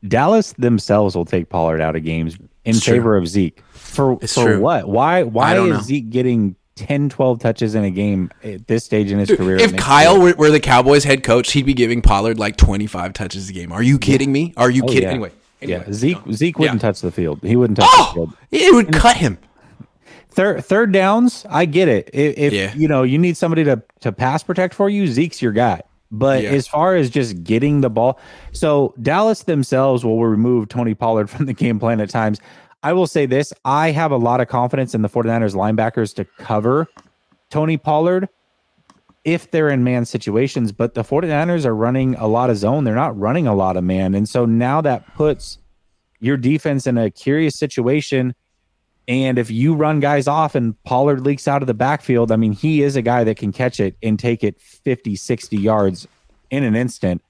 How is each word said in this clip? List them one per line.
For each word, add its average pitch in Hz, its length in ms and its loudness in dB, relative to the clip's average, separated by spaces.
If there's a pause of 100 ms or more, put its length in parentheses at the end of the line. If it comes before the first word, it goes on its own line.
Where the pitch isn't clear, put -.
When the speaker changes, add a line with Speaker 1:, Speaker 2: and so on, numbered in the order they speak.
Speaker 1:
Dallas 147 460 2
themselves 104 640 2
will 87 80 -2
take 87 240 -4
Pollard 82 320 0
out 80 160 -2
of 80 80 -6
games 80 320 -4 (280)
in 113 120 2
Speaker 2:
It's 107 80 0
true. 120 100 2
Speaker 1:
favor 113 220 2
of 90 100 0
Zeke. 90 340 -2 (120)
For, - 500 -2
Speaker 2:
It's 110 120 -6
Speaker 1:
for 123 100 2
Speaker 2:
true. 110 160 2
Speaker 1:
what? 123 280 0
Why, 147 340 2
why 120 280 0
Speaker 2:
I 175 40 4
don't 185 160 2
Speaker 1:
is 156 80 0
Speaker 2:
know. - 40 -6
Speaker 1:
Zeke 123 280 -4
getting 117 460 0 (200)
ten, 143 340 -2
twelve 127 300 0
touches 110 340 -2
in 110 100 0
a 98 60 0
game 95 400 -2 (120)
at 104 240 -14
this 117 180 0
stage 107 280 0
in 101 60 0
his 98 100 0
Speaker 2:
Dude, 107 100 4
Speaker 1:
career? 92 180 0
Speaker 2:
if 92 120 4
Speaker 1:
It - 40 -2
makes 95 120 -4
Speaker 2:
Kyle 147 300 6
Speaker 1:
sense. 180 220 6
Speaker 2:
were, 151 100 4
were 151 40 6
the 151 100 4
Cowboys 135 440 4
head 135 180 2
coach, 120 300 2
he'd 135 140 2
be 135 80 2
giving 120 260 0
Pollard, 110 380 2
like, 104 180 -2
twenty-five 98 560 0
touches 95 380 -10
a - 20 -14
game. 87 200 -12
Are 101 100 -2
you 131 120 4
Speaker 1:
Yeah. 139 40 2
Speaker 2:
kidding 139 340 0
me? 160 240 -2
Are 123 140 2
you 127 140 0
Speaker 1:
Oh, - 20 -2
Speaker 2:
kidding? 127 160 2
Speaker 1:
yeah. 92 80 -2
Speaker 2:
Anyway, 110 200 -6 (300)
Speaker 1:
Yeah, 92 160 -6
Speaker 2:
anyway, 92 160 -10
Speaker 1:
Zeke, 131 320 -2
Speaker 2:
don't. 85 80 -6
Speaker 1:
Zeke 151 260 -2
wouldn't 151 240 0
Speaker 2:
Yeah. 117 60 0
Speaker 1:
touch 98 140 -6
the 90 80 -4
field. 80 320 -6
He 104 140 0
wouldn't 117 220 2
touch 104 120 6
the 523 120 6
Speaker 2:
Oh! - 120 -2
Speaker 1:
field. 82 180 -6 (180)
Speaker 2:
It - 240 4
would 233 120 4
Speaker 1:
And 160 80 0
Speaker 2:
cut 233 240 4
him. 127 180 0 (960)
Speaker 1:
Third, 196 340 0
third 208 280 2
downs, 202 580 2
I 160 160 2
get 165 220 2
it. 104 260 0
If, 143 240 0
if, 147 160 2
Speaker 2:
Yeah. 98 200 -2
Speaker 1:
you 151 140 0
know, 139 140 2
you 131 160 2
need 175 180 2
somebody 165 280 0
to, 127 180 0 (180)
to 117 120 -4
pass 127 300 -2
protect 185 300 -4
for 202 160 -2
you, 202 180 0
Zeke's 151 360 -2
your 117 100 0
guy. 107 300 0 (280)
But 131 320 0
Speaker 2:
Yeah. 104 80 -4
Speaker 1:
as 139 160 0
far 170 280 0
as 143 160 0
just 113 340 -4
getting 135 380 0
the 127 80 0
ball, 117 280 0 (340)
so 147 500 0
Dallas 196 400 0
themselves 131 640 0
will 113 180 0
remove 113 440 0
Tony 117 260 -4
Pollard 110 360 -2
<laughs> - 0 -
from - 140 -4
the 131 80 -6
game 113 260 -2
plan 113 220 -2
at 104 80 -4
times. 107 300 -2 (460)
I 151 100 -2
will 180 120 0
say 147 200 -2
this: 131 260 -2 (120)
I 151 280 0
have 156 180 0
a 139 60 0
lot 120 240 0
of 123 80 -2
confidence 123 460 -2
in 110 80 0
the 104 60 -2
forty-niners 113 460 -2
linebackers 110 600 -2
to 101 80 -6 (140)
cover 120 500 -2 (600)
Tony 156 280 -2
Pollard 170 520 0 (960)
if 170 260 -4
they're 156 180 2
in 131 160 2
man 123 200 0
situations, 113 680 -2
but 117 220 -4
the 113 100 -4
forty-niners 160 600 -2
are 117 120 0
running 127 400 0
a 110 100 -4
lot 117 240 0
of 113 60 2
zone. 117 280 0
They're 110 100 0
not 127 240 -2
running 131 280 0
a 110 80 0
lot 92 220 0
of 90 80 -2
man. 92 300 0
And 104 140 0
so 123 180 0
now 123 340 0
that 147 340 -4
puts - 440 -4 (640)
your 123 160 -2
defense 139 500 -2
in 123 120 0
a 110 120 0
curious 147 460 -2
situation. 131 760 -2 (760)
And 127 300 0
if 117 120 -2
you 127 240 0
run 151 260 0
guys 139 280 0
off 151 260 0
and 117 300 -2
Pollard 131 400 0
leaks 143 240 -2
out 139 140 0
of 131 40 -6
the 123 80 -2
backfield, 123 560 0
I 110 60 2
mean, 110 160 2
he 151 300 0
is 139 140 0
a 127 60 -2
guy 120 220 0
that 110 120 -2
can 101 160 -6
catch 123 280 -4
it 98 220 -6
and 107 160 -2
take 120 240 -4
it 104 180 -4
fifty, - 540 -6
sixty - 420 -6
yards 101 500 0 (440)
in 139 140 -2
an 110 100 0
instant. 107 560 -4